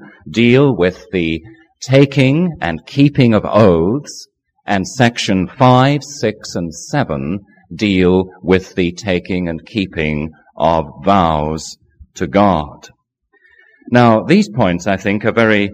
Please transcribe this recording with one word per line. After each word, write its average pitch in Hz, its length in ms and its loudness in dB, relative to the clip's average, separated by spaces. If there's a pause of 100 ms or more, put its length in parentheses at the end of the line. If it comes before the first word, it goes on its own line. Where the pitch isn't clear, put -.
(300)
deal 123 440 2
with 90 380 -2
the 82 300 -4 (400)
taking 139 800 2
and 80 240 -6
keeping 139 480 2
of 104 100 0
oaths, 101 840 0 (360)
and - 240 -4
section 104 580 0
five, 131 560 2
six, - 520 -8
and 85 200 -8
seven 85 680 -6 (340)
deal 92 500 2 (180)
with 92 340 0
the 90 160 0
taking 90 540 -4
and 82 200 -10
keeping 78 640 -4 (260)
of 80 300 0 (180)
vows 80 720 0 (380)
to 92 120 -4
God. 82 600 -2 (1000)
Now, 117 320 4
these 202 260 2
points, 92 380 -2
I 98 100 0
think, 104 300 -4
are 107 60 0
very, 107 420 2